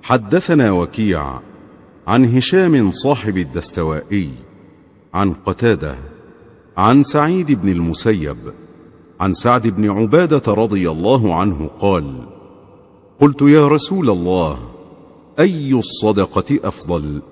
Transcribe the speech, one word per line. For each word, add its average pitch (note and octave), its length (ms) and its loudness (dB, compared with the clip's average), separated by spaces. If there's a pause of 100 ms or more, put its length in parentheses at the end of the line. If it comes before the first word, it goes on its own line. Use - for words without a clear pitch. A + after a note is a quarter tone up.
حدثنا B2+ 680 2
وكيع E2+ 680 -2 (680)
عن A#2+ 300 4
هشام D3 540 2
صاحب A2 460 -2
الدستوائي، D#2+ 920 -4 (840)
عن F#2+ 200 0
قتادة، F2+ 640 -2 (840)
عن A#2+ 260 4
سعيد D3+ 480 0
بن G2 180 0
المسيب، E2 680 -2 (800)
عن F#2+ 140 -2
سعد A#2+ 340 0
بن G#2 220 0
عبادة A#2 640 2
رضي G2 360 0
الله F#2+ 460 0
عنه E2 320 -2 (120)
قال: C#2 480 -2 (920)
"قلت: C#3+ 220 4
'يا C#3+ 260 6
رسول D3+ 420 0
الله، F2 500 -2 (800)
أي D#3 340 0
الصدقة G#2+ 920 0
أفضل؟' D2+ 580 -6 (100)